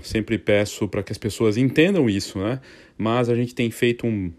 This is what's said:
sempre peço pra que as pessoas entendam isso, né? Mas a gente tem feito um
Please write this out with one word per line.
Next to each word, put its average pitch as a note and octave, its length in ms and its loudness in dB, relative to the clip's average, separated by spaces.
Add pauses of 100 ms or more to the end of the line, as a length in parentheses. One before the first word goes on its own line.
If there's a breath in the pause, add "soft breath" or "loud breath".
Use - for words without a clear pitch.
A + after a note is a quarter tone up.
sempre A2 340 -2
peço G#2 480 0
pra G2+ 160 -4
que - 80 -12
as - 80 -10
pessoas G#2+ 380 0
entendam D3 520 4
isso, G2 300 -2
né? A#2 220 -4 (360 loud breath)
Mas A#2 320 0
a A#2+ 60 2
gente A#2+ 180 -2
tem A#2+ 200 -2
feito A#2+ 340 0
um G2+ 320 -2